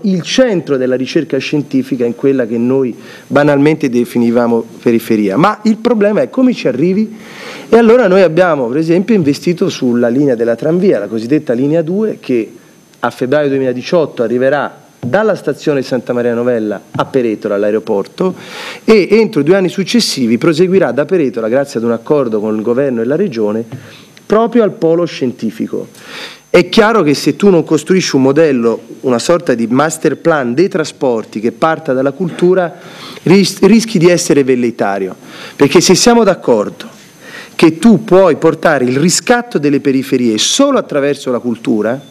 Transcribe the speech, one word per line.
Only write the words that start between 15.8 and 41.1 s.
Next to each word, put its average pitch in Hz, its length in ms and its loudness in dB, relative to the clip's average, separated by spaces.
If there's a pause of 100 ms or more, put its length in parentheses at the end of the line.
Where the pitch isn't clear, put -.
Santa 127 320 -4
Maria 120 220 -2
Novella 113 440 -2 (120)
a 143 140 -4
Peretola, 110 500 -2
all'aeroporto, 107 800 -2 (480)
e 220 260 4
entro 214 320 2
due 156 140 4
anni 185 140 0
successivi 135 680 0
proseguirà 170 540 2
da 139 140 -2
Peretola, 127 440 -2
grazie 135 300 -2
ad 113 60 -4
un 117 60 0
accordo 117 480 -2
con 107 160 -2
il 110 60 -4
governo 120 400 -2
e 113 40 -2
la 135 100 -2
regione, 113 500 -2 (600)
proprio 226 360 2
al 196 120 0
polo 165 320 0
scientifico. 113 800 -6 (640)
È 175 200 2
chiaro 220 320 2
che 147 140 2
se 147 200 -2
tu 202 140 2
non 165 140 4
costruisci 160 520 0
un 139 60 4
modello, 131 600 2 (200)
una 123 180 0
sorta 170 360 0
di 117 120 -2
master 143 500 0
plan 143 360 0
dei 170 140 2
trasporti 135 720 -4
che 120 120 -2
parta 160 420 -2
dalla 135 180 0
cultura, 180 600 0 (520)
ris-, 185 380 2
rischi 208 360 4
di 170 120 4
essere 165 340 2
velleitario, 113 720 -2 (400)
perché 147 260 4
se 180 140 4
siamo 233 280 4
d'accordo 113 760 -2 (560)
che 160 240 4
tu 226 240 4
puoi 180 320 4
portare 151 500 0
il 123 120 -2
riscatto 233 600 0
delle 143 220 0
periferie 127 580 0
solo 269 400 0
attraverso 143 540 -4